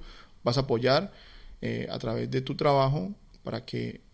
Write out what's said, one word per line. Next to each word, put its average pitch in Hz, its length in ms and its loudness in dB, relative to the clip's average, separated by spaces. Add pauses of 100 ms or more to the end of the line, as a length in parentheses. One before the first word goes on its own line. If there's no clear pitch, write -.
(440)
vas 120 140 2
a 139 40 4
apoyar, 131 500 4 (500)
eh, 117 280 -2
a 113 80 -6
través 120 320 -4
de 131 120 0
tu 135 120 -4
trabajo 147 600 2 (280)
para 117 220 -6
que, 120 380 -6 (120)